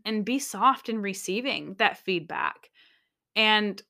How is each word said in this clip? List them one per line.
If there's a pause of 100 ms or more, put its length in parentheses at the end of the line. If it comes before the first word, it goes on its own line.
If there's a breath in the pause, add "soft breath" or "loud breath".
and
be
soft
in
receiving
that
feedback. (680 soft breath)
And